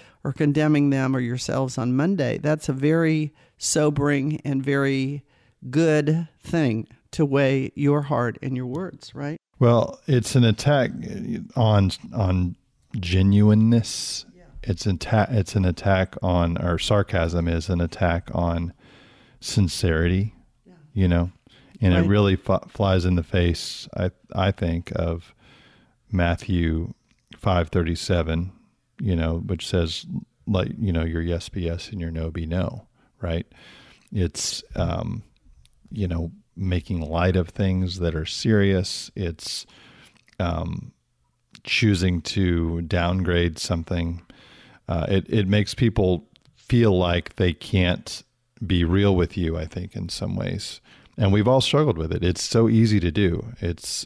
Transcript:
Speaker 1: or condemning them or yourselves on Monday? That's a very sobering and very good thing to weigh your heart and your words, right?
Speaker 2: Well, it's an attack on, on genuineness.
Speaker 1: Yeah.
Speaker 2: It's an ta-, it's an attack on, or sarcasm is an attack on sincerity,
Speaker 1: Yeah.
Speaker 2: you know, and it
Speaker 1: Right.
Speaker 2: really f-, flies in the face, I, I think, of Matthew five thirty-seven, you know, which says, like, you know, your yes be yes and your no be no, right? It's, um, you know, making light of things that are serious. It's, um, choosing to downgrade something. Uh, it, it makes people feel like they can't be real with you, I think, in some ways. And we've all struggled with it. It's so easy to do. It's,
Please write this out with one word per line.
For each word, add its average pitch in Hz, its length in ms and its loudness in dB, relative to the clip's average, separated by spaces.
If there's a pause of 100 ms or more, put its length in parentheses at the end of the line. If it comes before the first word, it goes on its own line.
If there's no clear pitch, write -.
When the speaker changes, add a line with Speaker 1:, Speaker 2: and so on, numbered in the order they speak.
(240)
Speaker 1:
or 139 80 -4
condemning 147 600 2
them 135 240 0
or 127 40 -2
yourselves 123 580 -4
on 123 180 0
Monday? 147 420 0
That's 151 320 -2
a 143 40 -2
very 156 600 0 (240)
sobering 147 880 0
and 135 180 -2
very 139 600 -2 (480)
good 156 560 2 (120)
thing 123 480 -2 (240)
to 156 140 0
weigh 135 480 2
your 143 300 0
heart 120 400 -2
and 131 120 -4
your 127 120 -6
words, 151 480 -10
right? 143 220 -8 (200)
Speaker 2:
Well, 117 500 4
it's 127 280 0
an 127 80 6
attack 123 480 2 (640)
on, 107 340 4 (240)
on 92 440 0 (420)
genuineness. 104 1300 4 (100)
Speaker 1:
Yeah. - 80 -20 (180)
Speaker 2:
It's - 240 -4
an 95 140 0
ta-, 107 320 2
it's 104 240 0
an 95 100 2
attack 95 560 0
on, 85 420 2
or 85 140 0
sarcasm 87 680 0
is 82 220 -2
an 87 120 0
attack 85 520 0
on 85 400 -2 (640)
sincerity, 90 960 0 (300)
Speaker 1:
Yeah. - 80 -20 (200)
Speaker 2:
you 95 140 2
know, 87 240 2 (500)
and 139 120 4
it 87 80 4
Speaker 1:
Right. 85 80 2
Speaker 2:
really 101 240 4
f-, - 360 -2
flies 95 360 0
in 90 100 2
the 82 80 0
face, - 640 -2 (100)
I, 90 140 -4 (240)
I 92 160 0
think, 85 440 -4
of 85 380 -4 (800)
Matthew 85 840 0 (440)
five 87 320 0
thirty-seven, 85 840 -2 (500)
you 92 140 0
know, 82 240 -2
which - 280 -6
says, 82 380 -2 (400)
like, 95 320 -2
you 98 160 -2
know, 82 100 0
your 82 180 -4
yes 85 280 -4
be 98 140 -8
yes 82 260 -6
and 98 100 -10
your 82 120 -6
no 80 180 -6
be 82 160 -8
no, 87 420 -6 (340)
right? 85 260 -4 (640)
It's, - 520 -4 (120)
um, 90 480 -4 (680)
you 101 160 -4
know, 82 240 -4 (240)
making 90 460 -2
light 85 340 0
of 87 140 0
things 92 500 -2
that 85 160 0
are 78 120 -6
serious. 98 880 0
It's, - 500 -8 (720)
um, 82 520 -4 (720)
choosing 92 580 2
to 85 640 0
downgrade 87 760 0
something. 85 640 -4 (680)
Uh, 82 220 -2
it, 95 200 2
it 104 180 2
makes 104 260 0
people 95 540 0 (280)
feel 113 420 2
like 87 400 0
they 90 160 2
can't - 680 -2 (440)
be 87 180 2
real 95 320 4
with 87 220 0
you, 82 200 -2
I 82 80 -6
think, 90 300 -12
in 92 140 -8
some 95 260 -6
ways. 95 460 -8 (360)
And 98 140 2
we've 104 160 4
all 131 140 4
struggled 143 360 2
with 80 140 -4
it. 85 120 -2
It's 90 180 0
so 113 260 2
easy 110 320 4
to 85 120 0
do. 92 500 0
It's, - 440 -6